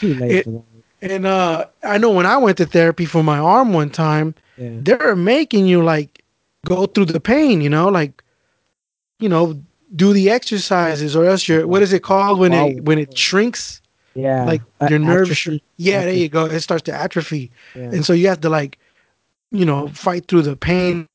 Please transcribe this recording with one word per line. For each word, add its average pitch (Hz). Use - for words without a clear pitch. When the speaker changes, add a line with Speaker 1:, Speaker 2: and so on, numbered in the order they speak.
Speaker 1:
too 180
late 123
Speaker 2:
It, 185
Speaker 1:
for 113
that. 113
Speaker 2:
and, 190
uh, 180
I 208
know 226
when 180
I 220
went 220
to 170
therapy 165
for 160
my 151
arm 208
one 151
time, 156
Speaker 1:
Yeah. 123
Speaker 2:
they're 220
making 208
you, 180
like, 156
go 185
through 196
the 165
pain, 254
you 143
know? 160
Like, 160
you 214
know, 165
do 190
the 196
exercises 170
or 165
else 185
you're, 160
what 190
is 190
it 185
called 196
when 180
it, 147
Speaker 1:
Wow. 127
Speaker 2:
when 156
it 139
shrinks? -
Speaker 1:
Yeah. 131
Speaker 2:
Like, 156
Speaker 1:
A-, 147
Speaker 2:
your 151
nerves 175
Speaker 1:
atrophy. 156
Speaker 2:
shrink. 156
Yeah, 180
there 196
Speaker 1:
Atrophy. 185
Speaker 2:
you 165
go. 160
It 160
starts 165
to 151
atrophy. 151
Speaker 1:
Yeah. 123
Speaker 2:
And 151
so -
you 175
have 180
to, 160
like, 151
you 196
know, 143
fight 180
through 175
the 143
pain 175